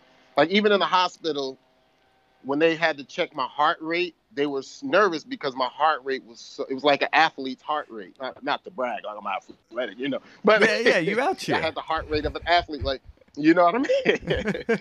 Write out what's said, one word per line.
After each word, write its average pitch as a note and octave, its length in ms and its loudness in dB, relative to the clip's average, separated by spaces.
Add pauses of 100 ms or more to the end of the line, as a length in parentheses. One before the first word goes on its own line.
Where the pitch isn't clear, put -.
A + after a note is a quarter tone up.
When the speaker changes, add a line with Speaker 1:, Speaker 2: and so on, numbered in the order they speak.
(360)
Speaker 1:
Like, D#3 140 4
even G#3 220 4
in G3 80 4
the E3 60 0
hospital, D#3 720 -2 (840)
when C#3 160 -2
they D#3+ 180 4
had D#3 220 0
to C#3 60 -14
check - 300 -6
my C3+ 120 -4
heart D3+ 340 0
rate, E3 340 -4 (200)
they C#3+ 120 0
were C#3 140 -4
s-, - 220 -14
nervous D#3+ 420 2
because B2+ 320 -6
my B2+ 100 -2
heart C#3+ 380 0
rate C3+ 220 -4
was A#2 120 -20
so, - 300 -12
it C3+ 60 -6
was C3 100 -4
like C#3+ 180 4
an - 100 0
athlete's C#3 500 0
heart D3+ 260 -4
rate. G#2 320 -16
Not, B2+ 240 -12
not C#3 200 -4
to G#2 60 -16
brag, G#2+ 340 -6
like, G#2 140 -12
I'm G2+ 80 -12
athletic, G#2+ 720 -10
you C3+ 120 -6
know. A#2+ 100 -4 (240)
But G#3+ 160 6
Speaker 2:
Yeah, G#3+ 180 2
yeah, A#3 200 4
you G3 220 0
out C#4+ 160 0
Speaker 1:
<laughs> - 120 -10
I F#3 60 0
Speaker 2:
here. E3 80 -2
Speaker 1:
had D#3+ 120 -4
the E3+ 60 -8
heart D#3+ 300 -6
rate D3+ 160 -2
of D3 100 -6
an D3+ 100 -12
athlete, D#3+ 360 0
like, C3+ 180 -4 (360)
you D#3 180 6
know F3 100 6
what F3 100 6
I A#3 40 0
mean? A3+ 1040 0